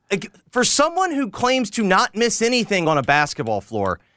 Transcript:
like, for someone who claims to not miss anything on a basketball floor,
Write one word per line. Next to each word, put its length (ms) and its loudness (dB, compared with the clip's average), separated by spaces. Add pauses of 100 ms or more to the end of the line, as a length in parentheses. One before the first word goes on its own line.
(100)
like, 200 -4 (200)
for 140 0
someone 480 2
who 180 -2
claims 400 0
to 140 -2
not 320 0
miss 260 0
anything 460 0
on 100 2
a 40 0
basketball 580 0
floor, 400 -4 (160)